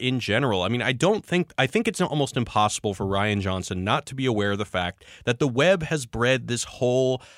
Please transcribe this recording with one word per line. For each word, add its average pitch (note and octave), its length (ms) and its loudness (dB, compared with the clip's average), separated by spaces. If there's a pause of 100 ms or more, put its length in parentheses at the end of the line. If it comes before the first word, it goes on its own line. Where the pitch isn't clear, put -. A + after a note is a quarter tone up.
in B2+ 180 -2
general. G#2+ 440 0
I F2+ 60 0
mean, A#2+ 120 -2
I A#2 120 -2
don't F3+ 300 2
think, F3+ 360 -2
I C3+ 80 4
think A3 200 0
it's G#3 140 -4
almost D3+ 360 0
impossible G#2+ 580 0
for G2+ 100 -4
Rian G2 380 0
Johnson F#2 420 -4
not A#2+ 220 0
to - 80 -12
be C3+ 100 -4
aware G#2 280 2
of G2 60 -2
the G#2 60 -4
fact F2+ 400 -4 (220)
that - 140 0
the D3+ 60 4
web D#3 360 4
has D3+ 240 -4
bred A#2 420 0
this A#2+ 160 -2
whole B2+ 560 0 (180)